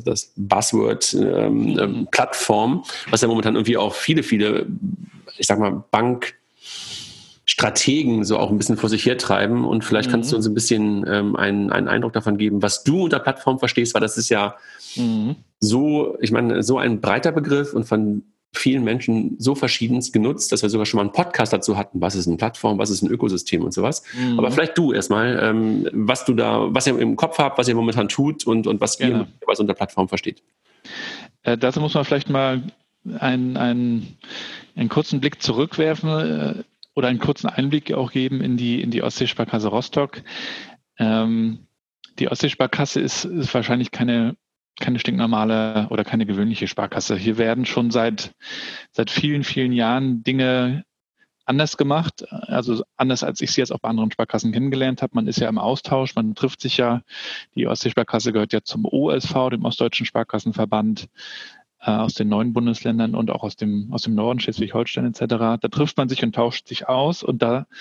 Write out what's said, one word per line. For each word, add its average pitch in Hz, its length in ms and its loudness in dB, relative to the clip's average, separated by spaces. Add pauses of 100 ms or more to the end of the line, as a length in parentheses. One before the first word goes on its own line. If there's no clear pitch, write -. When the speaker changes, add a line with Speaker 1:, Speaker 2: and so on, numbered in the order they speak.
Speaker 1:
das - 320 -4
Buzzword, 107 800 0
ähm, 55 600 2
Speaker 2:
Mhm. - 60 2
Speaker 1:
ähm, - 300 0
Plattform, 120 720 2 (280)
was 113 100 4
ja 123 60 4
momentan 110 260 2
irgendwie 113 240 2
auch 101 160 0
viele, - 300 2
viele, 104 420 2 (720)
ich - 80 -4
sag 104 140 2
mal, 104 320 0
Bank- 123 420 0 (1160)
Strategen 120 760 2
so 107 120 2
auch - 140 2
ein 113 60 4
bisschen 113 180 2
vor 107 140 2
sich 110 160 2
her 127 120 4
treiben. 104 460 2
Und 113 220 0
vielleicht 117 260 2
kannst 120 180 2
Speaker 2:
Mhm. - 20 -2
Speaker 1:
du - 40 4
uns 110 120 2
ein 107 60 2
bisschen, 107 540 2
ähm, 101 300 2
einen, 101 340 2
einen 98 160 2
Eindruck 113 240 0
davon 113 260 0
geben, 104 240 2
was 104 220 0
du 175 220 4
unter 151 140 2
Plattform 131 380 0
verstehst, 123 360 0
weil 107 80 2
das 110 160 0
ist 113 100 0
ja 101 280 2 (420)
Speaker 2:
Mhm. 113 400 0 (240)
Speaker 1:
so, 135 580 2
ich 110 120 0
meine, 120 300 2
so 127 160 2
ein 117 220 0
breiter 131 320 2
Begriff 143 420 0
und 113 120 0
von 107 380 0 (300)
vielen 131 300 2
Menschen 113 560 0
so 131 160 2
verschiedenst 123 560 0
genutzt, 117 400 0
dass - 100 0
wir 107 80 2
sogar 107 160 2
schon 107 120 0
mal 101 60 2
einen 101 100 -4
Podcast - 400 2
dazu 101 240 0
hatten, 98 240 -4
was 90 140 0
ist 87 120 -2
eine 85 80 2
Plattform, 107 440 0
was 101 100 0
ist 98 120 -2
ein 120 80 2
Ökosystem 95 540 0
und - 100 -4
sowas. 117 300 -2 (100)
Speaker 2:
Mhm. 247 240 0
Speaker 1:
Aber 220 140 2
vielleicht 160 260 0
du 160 140 4
erstmal, 107 500 2
ähm, 110 520 2
was 113 320 0
du 127 80 4
da, 110 400 2
was 127 120 2
ihr 120 140 2
im 113 160 2
Kopf - 240 2
habt, 139 180 2
was 123 120 4
ihr 117 60 4
momentan 113 340 2
tut 151 360 0
und, 113 220 2
und 104 140 2
was 107 160 0
Speaker 2:
Gerne. 123 220 2
Speaker 1:
ihr - 80 -2 (120)
jeweils 104 220 0
unter 101 120 2
Plattform 95 360 -2
versteht. - 340 -6 (1000)
Speaker 2:
Äh, 120 140 0
dazu 127 220 0
muss 151 140 -2
man 147 100 2
vielleicht 139 260 0
mal 135 320 0 (580)
einen, 127 360 0
einen, 120 600 -2 (580)
einen 117 140 0
kurzen 151 320 0
Blick 147 200 -2
zurückwerfen, 156 680 0
äh, 156 540 -2 (320)
oder 123 140 2
einen 123 100 0
kurzen - 280 -2
Einblick 143 460 -2
auch 127 180 -2
geben 131 300 -2
in 127 160 0
die, 120 240 0
in 120 80 -2
die 117 140 -2
Ostseesparkasse 117 640 -2
Rostock. 127 560 -2 (720)
Ähm, 113 640 0 (580)
die 127 100 0
Ostseesparkasse 139 720 0
ist, 123 240 -2
ist 175 300 -4
wahrscheinlich 123 380 0
keine, 120 440 0 (440)
keine 123 180 -2
stinknormale 110 920 0
oder 107 120 0
keine 113 220 0
gewöhnliche 104 420 0
Sparkasse. - 480 -4
Hier 107 220 0
werden 117 280 0
schon 120 260 0
seit, 117 420 -2 (580)
seit - 200 -2
vielen, 147 320 0
vielen 127 300 -2
Jahren 120 500 0
Dinge 127 640 0 (600)
anders 147 320 0
gemacht, 151 540 0
also 120 520 -2 (140)
anders, 131 260 0
als 143 180 -4
ich - 100 -2
sie - 100 2
jetzt 123 100 -2
auch 139 80 -6
bei 117 100 -6
anderen 110 220 0
Sparkassen 113 400 -2
kennengelernt 131 520 -2
habe. 131 120 -4
Man 113 120 0
ist 120 100 -4
ja 117 120 0
im 110 100 0
Austausch, 131 560 -2
man 110 180 0
trifft - 280 -2
sich - 160 -2
ja. 120 260 2 (520)
Die 127 120 0
Ostseesparkasse 117 640 0
gehört 107 200 0
ja 107 100 0
zum 110 220 -4
O 143 260 0
S 135 160 0
V, 131 240 0
dem 117 140 -2
Ostdeutschen 117 400 -2
Sparkassenverband, 110 1040 -2 (720)
äh, - 120 -2
aus 107 240 -2
den 107 120 -2
neuen 110 260 0
Bundesländern 117 640 0
und 113 160 -2
auch - 120 -4
aus 101 120 -6
dem, 107 380 -2
aus 113 80 -4
dem 117 140 0
Norden, 117 240 0
Schleswig-Holstein 117 640 -2
et 120 100 -2
cetera. 117 420 0
Da 110 120 -2
trifft 147 280 0
man 135 120 2
sich 131 140 -4
und 113 120 0
tauscht 120 320 0
sich - 220 -6
aus 139 340 0
und 117 180 0
da 120 260 0 (140)